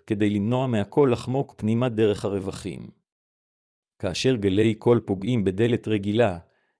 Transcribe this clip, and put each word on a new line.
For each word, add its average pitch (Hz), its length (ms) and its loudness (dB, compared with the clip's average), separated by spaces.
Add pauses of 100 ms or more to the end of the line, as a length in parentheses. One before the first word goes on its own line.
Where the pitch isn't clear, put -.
כדי 104 220 2
למנוע 117 380 0
מהקול 120 440 2
לחמוק 127 460 -4
פנימה 117 320 0
דרך 107 360 0
הרווחים. 95 640 -6 (1080)
כאשר 107 360 0
גלי 104 400 2
קול 120 240 2
פוגעים 107 440 -2
בדלת 107 440 0
רגילה, 104 520 0 (400)